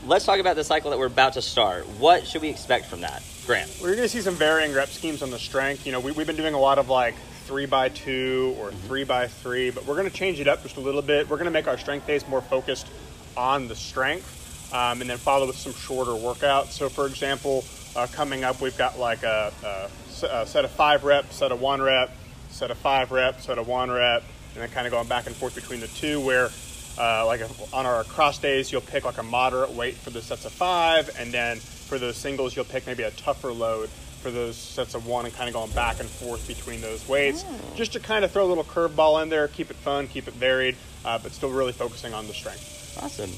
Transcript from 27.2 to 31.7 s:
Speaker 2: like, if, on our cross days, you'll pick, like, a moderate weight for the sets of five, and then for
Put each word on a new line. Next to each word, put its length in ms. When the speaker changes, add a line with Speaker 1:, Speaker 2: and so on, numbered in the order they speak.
Speaker 2:
like, 140
if, 340
on 120
our 180
cross 340
days, 320
you'll 120
pick, 220
like, 140
a 40
moderate 500
weight 240
for 140
the 120
sets 220
of 80
five, 680
and 140
then 260
for 400